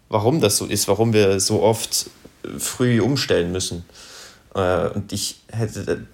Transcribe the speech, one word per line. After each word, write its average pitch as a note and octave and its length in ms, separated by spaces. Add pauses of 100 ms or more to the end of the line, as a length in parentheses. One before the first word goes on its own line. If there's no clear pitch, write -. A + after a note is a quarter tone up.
(100)
warum A#2 300
das - 160
so G2+ 100
ist, - 220
warum A2 240
wir G2 280
so G#2 220
oft - 460 (500)
früh B2 420
umstellen F#2 520
müssen. F2+ 320 (720)
Äh, F2+ 340
und - 240
ich - 280 (100)
hätte, G#2+ 640